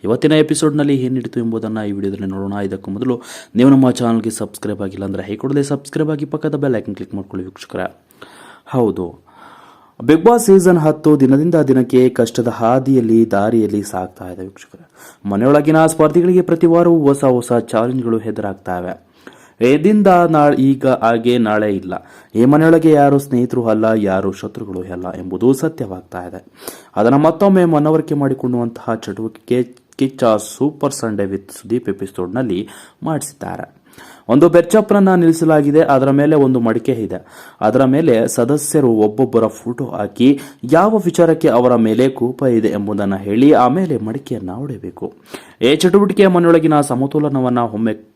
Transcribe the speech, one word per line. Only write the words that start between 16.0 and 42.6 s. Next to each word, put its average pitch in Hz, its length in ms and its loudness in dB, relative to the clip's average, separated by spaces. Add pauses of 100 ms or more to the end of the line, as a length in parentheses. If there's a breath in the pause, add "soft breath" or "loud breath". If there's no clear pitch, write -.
ಪ್ರತಿ 170 260 0
ವಾರವೂ 170 320 4
ಹೊಸ 139 260 2
ಹೊಸ 123 280 0
ಚಾಲೆಂಜ್‌ಗಳು 117 680 -2
ಎದುರಾಗ್ತವೆ. 95 880 -10 (680 loud breath)
ಎದಿಂದ 196 340 2
ನಾ-, 160 480 4
ಈಗ 135 320 0
ಹಾಗೆ 117 500 0
ನಾಳೆ 107 380 0
ಇಲ್ಲ. 92 320 -10 (280 loud breath)
ಈ 113 100 4
ಮನೆಯೊಳಗೆ 160 460 4
ಯಾರು 143 280 4
ಸ್ನೇಹಿತರು 123 480 -2
ಅಲ್ಲ, 110 180 0
ಯಾರು 98 460 0
ಶತ್ರುಗಳು 98 500 -12
ಅಲ್ಲ 92 280 -10
ಎಂಬುದು 92 440 -2
ಸತ್ಯವಾಗ್ತಾ 95 720 -8
ಇದೆ. 92 180 -16 (500 loud breath)
ಅದನ್ನು 117 220 4
ಮತ್ತೊಮ್ಮೆ 175 480 2
ಮನವರಿಕೆ 156 500 0
ಮಾಡಿಕೊಳ್ಳುವಂತಹ 123 800 -4
ಚಟುವಟಿಕೆ 110 680 -6 (340)
ಕಿಚ್ಚ 135 260 -4
ಸೂಪರ್ 127 680 -2
ಸಂಡೇ 104 320 -6
ವಿತ್ 95 260 -10
ಸುದೀಪ್ 117 380 -8
ಎಪಿಸೋಡ್‌ನಲ್ಲಿ 95 800 -8 (360 loud breath)
ಮಾಡಿಸಿದ್ದಾರೆ. - 840 -10 (440 loud breath)
ಒಂದು 147 200 6
ಬೆರ್ಚಪ್ರನ್ನ 196 640 2
ನಿಲ್ಲಿಸಲಾಗಿದೆ, 160 680 2
ಅದರ 135 280 2
ಮೇಲೆ 147 260 2
ಒಂದು 131 240 2
ಮಡಿಕೆ 117 320 -2
ಇದೆ, 110 340 -6 (360 loud breath)
ಅದರ 120 220 2
ಮೇಲೆ 131 440 2
ಸದಸ್ಯರು 143 600 0
ಒಬ್ಬೊಬ್ಬರ 110 600 0
ಫೋಟೋ 117 380 -8
ಹಾಕಿ 117 540 0 (240 loud breath)
ಯಾವ 196 420 2
ವಿಚಾರಕ್ಕೆ 165 420 2
ಅವರ 123 280 4
ಮೇಲೆ 113 340 2
ಕೋಪ 123 340 -6
ಇದೆ 117 240 0